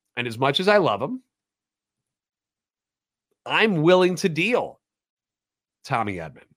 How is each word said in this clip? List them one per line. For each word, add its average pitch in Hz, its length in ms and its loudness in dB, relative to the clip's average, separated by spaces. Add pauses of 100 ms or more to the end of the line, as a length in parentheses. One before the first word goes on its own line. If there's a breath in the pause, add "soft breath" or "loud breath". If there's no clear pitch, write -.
(180)
and 123 100 -6
as 113 100 -10
much 139 220 0
as 190 80 -2
I 208 100 6
love 117 240 0
him, 240 200 -8 (2250)
I'm 175 360 0
willing 180 340 4
to 190 140 -2
deal 175 520 -4 (1040)
Tommy 110 300 -4
Edman 80 280 -14 (140)